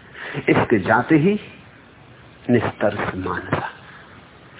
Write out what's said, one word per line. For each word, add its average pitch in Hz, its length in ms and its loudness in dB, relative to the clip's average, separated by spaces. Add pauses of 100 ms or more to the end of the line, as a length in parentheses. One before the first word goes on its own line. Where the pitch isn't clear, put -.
(500)
इसके 117 300 4
जाते 113 360 2
ही 196 240 4 (1080)
निस्तर्श 107 680 -2
मानसा, 92 540 -6 (920)